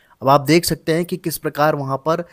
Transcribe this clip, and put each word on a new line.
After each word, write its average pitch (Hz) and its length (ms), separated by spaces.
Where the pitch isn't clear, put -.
अब 127 60
आप 139 120
देख 151 240
सकते - 280
हैं 170 120
कि 175 120
किस 160 220
प्रकार 151 360
वहाँ 139 220
पर, 160 240